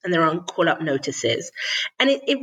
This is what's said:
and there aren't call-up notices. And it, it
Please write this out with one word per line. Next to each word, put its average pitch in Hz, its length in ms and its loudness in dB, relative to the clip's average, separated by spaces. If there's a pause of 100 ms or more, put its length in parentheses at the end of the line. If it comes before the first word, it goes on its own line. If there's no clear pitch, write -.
and 180 100 -2
there 165 100 4
aren't 165 260 0
call-up 170 340 2
notices. 139 720 -2 (480)
And 269 100 6
it, 269 160 2
it 277 160 2